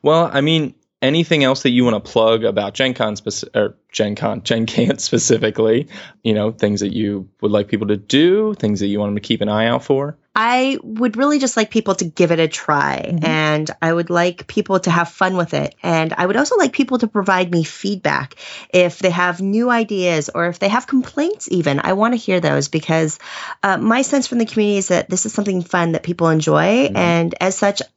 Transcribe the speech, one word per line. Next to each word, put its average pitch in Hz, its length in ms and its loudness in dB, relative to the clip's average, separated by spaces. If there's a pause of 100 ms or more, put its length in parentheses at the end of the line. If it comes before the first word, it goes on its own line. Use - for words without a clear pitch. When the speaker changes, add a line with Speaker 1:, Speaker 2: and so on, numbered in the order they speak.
Speaker 1:
Well, 160 280 4
I 139 120 2
mean, 156 320 0 (260)
anything 156 440 2
else 131 180 2
that 131 80 2
you 123 140 4
wanna 110 160 2
plug 113 440 2
about 101 300 -2
Gen 131 180 -2
Con 107 240 -2
speci-, - 400 -8
or 107 200 -2 (140)
Gen 104 260 -2
Con, 107 260 -4
Gen 113 240 0
Cant - 340 0
<laughs> - 80 -6 (240)
specifically? 110 560 0 (340)
You 110 120 0
know, 107 180 0
things 104 280 -2
that 101 140 -2
you 101 340 -4 (120)
would 104 120 0
like 104 160 2
people 107 200 -2
to 104 80 2
do, 180 580 2
things 104 260 -2
that 101 60 -2
you 101 140 -2
want 104 100 -2
them 104 60 -4
to 104 100 -8
keep 110 140 -2
an 101 80 -2
eye 107 180 2
out 123 180 -2
for? 143 340 -2 (220)
Speaker 2:
I 254 440 0
would 220 320 -2
really 285 240 2
just - 160 -2
like 214 120 0
people 208 280 0
to - 80 -4
give 165 260 0
it 165 80 2
a 165 80 2
try, 143 600 -2
Speaker 1:
Mm-hmm. 156 180 -2
Speaker 2:
and 156 440 0 (120)
I 165 100 0
would 170 160 -2
like 175 380 0
people 196 340 -2
to 185 100 -2
have 170 200 2
fun 185 260 0
with 170 160 -2
it. 143 300 -2
And 160 340 0
I - 80 0
would 196 120 0
also 294 200 2
like 311 160 2
people 254 260 0
to 226 100 0
provide 185 420 0
me 165 140 2
feedback 147 720 -4 (360)
if 175 280 2
they 185 100 2
have 175 320 -2
new 214 260 0
ideas 190 640 0
or 170 140 -2
if 175 140 -6
they 196 80 0
have 240 180 0
complaints 294 640 -2
even. 151 300 0
I 185 140 0
wanna 226 220 0
hear 190 220 -2
those 143 300 0
because, 160 500 -2 (460)
uh, 196 140 2
my 226 240 2
sense 269 260 0
from 240 100 -2
the 226 80 0
community 208 320 0
is 190 100 -4
that 175 220 0
this 185 160 -2
is 214 80 -8
something 202 280 -2
fun 170 300 0
that 160 120 -4
people 170 240 0
enjoy. 160 580 4
Speaker 1:
Mm-hmm. 196 100 -2
Speaker 2:
And 170 440 2
as 190 180 0
such 202 240 0 (140)